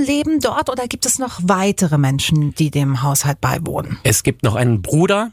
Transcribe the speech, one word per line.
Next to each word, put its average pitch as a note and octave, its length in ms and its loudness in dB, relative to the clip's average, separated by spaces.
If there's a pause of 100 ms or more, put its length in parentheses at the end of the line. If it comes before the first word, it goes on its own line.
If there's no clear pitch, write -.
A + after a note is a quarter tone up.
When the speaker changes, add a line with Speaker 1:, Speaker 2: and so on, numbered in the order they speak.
Speaker 1:
leben D4 360 0
dort C4 300 -2
oder B3 180 -4
gibt - 160 -8
es - 140 0
noch B3 240 -6
weitere F#3 560 2
Menschen, C#3+ 560 0
die D#3 160 0
dem C#3 320 0
Haushalt C#3+ 400 -2
beiwohnen? - 640 -4
Speaker 2:
Es - 180 2
gibt - 200 -2
noch G#2+ 120 2
einen A#2+ 260 2
Bruder, G3 520 2